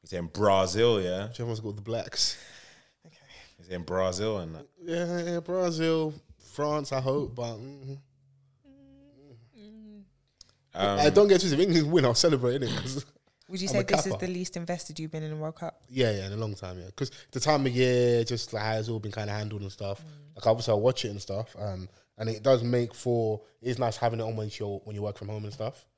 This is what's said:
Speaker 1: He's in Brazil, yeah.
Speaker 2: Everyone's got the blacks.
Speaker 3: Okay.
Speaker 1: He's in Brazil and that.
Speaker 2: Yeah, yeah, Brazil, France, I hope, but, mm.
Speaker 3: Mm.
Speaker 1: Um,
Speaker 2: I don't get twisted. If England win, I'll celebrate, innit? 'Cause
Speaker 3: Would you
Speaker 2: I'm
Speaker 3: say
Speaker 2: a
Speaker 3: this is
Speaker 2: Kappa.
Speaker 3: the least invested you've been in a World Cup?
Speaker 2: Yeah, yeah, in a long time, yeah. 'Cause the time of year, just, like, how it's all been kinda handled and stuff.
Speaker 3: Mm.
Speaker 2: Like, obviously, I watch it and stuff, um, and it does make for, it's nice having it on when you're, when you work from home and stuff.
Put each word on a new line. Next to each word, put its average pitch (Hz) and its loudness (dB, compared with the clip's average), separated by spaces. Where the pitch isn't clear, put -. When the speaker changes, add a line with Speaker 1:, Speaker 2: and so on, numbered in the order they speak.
Speaker 1:
He's 80 -16
in 87 -4
Brazil, 98 4
yeah. 92 -4
Speaker 2:
Everyone's 117 -6
got 104 -8
the 107 -14
blacks. - -4
Speaker 3:
Okay. 160 -20
Speaker 1:
He's 85 -20
in 90 -6
Brazil 92 0
and 82 -8
that. 78 -16
Speaker 2:
Yeah, 170 -4
yeah, 170 -2
Brazil, 165 0
France, 147 -2
I 135 0
hope, 131 0
but, 117 -6
mm. 135 -14
Speaker 3:
Mm. 214 -20
Speaker 1:
Um, 101 2
Speaker 2:
I 151 8
don't 202 8
get 190 8
twisted. 156 2
If 190 6
England 160 4
win, 160 6
I'll 120 6
celebrate, 127 4
innit? 117 -2
'Cause 131 -8
Speaker 3:
Would 185 -8
you 190 -4
Speaker 2:
I'm 180 0
Speaker 3:
say 202 4
Speaker 2:
a 190 2
Speaker 3:
this 180 2
is 196 -2
Speaker 2:
Kappa. - -4
Speaker 3:
the 185 -4
least 180 -6
invested 170 -8
you've 156 -8
been 156 -8
in 156 -8
a 151 -8
World 156 -8
Cup? - -12
Speaker 2:
Yeah, 123 2
yeah, 98 -4
in 98 -6
a 104 -6
long 110 -4
time, 90 -12
yeah. 90 -14
'Cause - -6
the 127 -6
time 139 2
of 123 0
year, 123 4
just, 117 -6
like, 107 -4
how 110 0
it's 110 -4
all 113 -4
been 104 -8
kinda 104 -6
handled 104 -6
and 98 -10
stuff. 98 -8
Speaker 3:
Mm. - -20
Speaker 2:
Like, - 0
obviously, 117 4
I 104 4
watch 123 2
it 110 -4
and 101 -8
stuff, 101 -8
um, 95 -8
and 113 -4
it 107 -8
does 127 6
make 120 0
for, 113 -2
it's 123 -4
nice 117 0
having 117 0
it 113 -4
on 110 -4
when 107 -6
you're, 101 -6
when 107 -12
you 101 -6
work 104 -4
from 101 -12
home 107 -8
and 104 -10
stuff. - -8